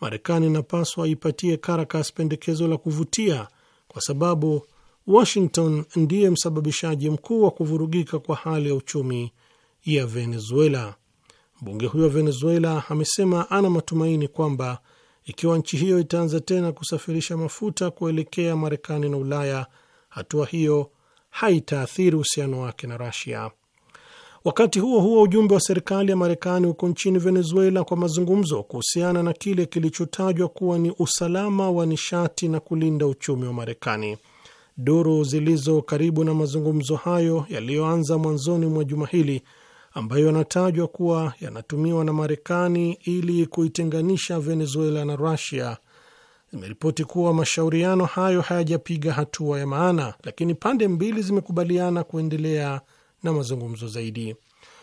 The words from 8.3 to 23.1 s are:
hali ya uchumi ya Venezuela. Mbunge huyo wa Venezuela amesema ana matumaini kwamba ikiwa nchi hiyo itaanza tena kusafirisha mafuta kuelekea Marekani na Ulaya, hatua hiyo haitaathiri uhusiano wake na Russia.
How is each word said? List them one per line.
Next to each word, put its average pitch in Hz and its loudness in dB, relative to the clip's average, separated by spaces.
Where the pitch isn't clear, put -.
hali 156 -2
ya 143 0
uchumi 127 -4
ya 143 0
Venezuela. 117 0
Mbunge 110 -6
huyo 151 2
wa 151 4
Venezuela 156 0
amesema 170 0
ana 196 2
matumaini 160 0
kwamba 131 -4
ikiwa 165 0
nchi 156 -2
hiyo 180 2
itaanza 165 0
tena 180 0
kusafirisha 160 -6
mafuta 170 -4
kuelekea 165 -2
Marekani 151 -2
na 143 -2
Ulaya, 135 -4
hatua 143 -4
hiyo 151 0
haitaathiri 165 2
uhusiano 135 -2
wake 123 -8
na 120 -10
Russia. 113 -8